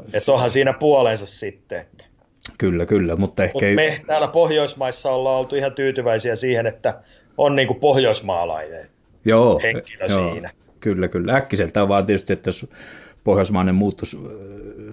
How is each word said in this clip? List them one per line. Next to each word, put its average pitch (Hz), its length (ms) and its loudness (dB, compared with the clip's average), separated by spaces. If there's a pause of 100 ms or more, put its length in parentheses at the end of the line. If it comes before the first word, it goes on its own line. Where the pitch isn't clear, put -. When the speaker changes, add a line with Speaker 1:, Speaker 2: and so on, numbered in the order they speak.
(140)
Speaker 1:
et 104 100 -2
Speaker 2:
Se 139 80 2
Speaker 1:
onhan 123 180 2
siinä 135 240 2
puolensa 123 520 2
sitten. - 560 -12
Että - 240 -20 (520)
Speaker 2:
Kyllä, 87 280 0
kyllä, 90 300 2
mutta 95 280 0
ehkä 90 120 0
Speaker 1:
Mut 135 80 0
Speaker 2:
ei 101 120 4
Speaker 1:
me 156 320 0
täällä 151 200 0
Pohjoismaissa 147 840 0
ollaan 131 280 0
oltu 127 160 -4
ihan 135 180 -2
tyytyväisiä 120 640 0
siihen, 117 320 0
että - 340 -4 (360)
on 143 180 2
niinku 131 180 2
pohjoismaalainen 87 1120 0 (380)
Speaker 2:
Joo, 110 380 6
Speaker 1:
henkilö - 460 -4
Speaker 2:
joo. 95 220 0
Speaker 1:
siinä. - 200 -10 (280)
Speaker 2:
Kyllä, 92 280 -2
kyllä. 92 280 -2
Äkkiseltään 101 520 0
vaan 98 180 2
tietysti, 98 280 0
että - 140 -6
jos - 200 -6 (560)
pohjoismainen 95 520 2
muuttuisi, 101 420 -2
äh, - 60 -14 (680)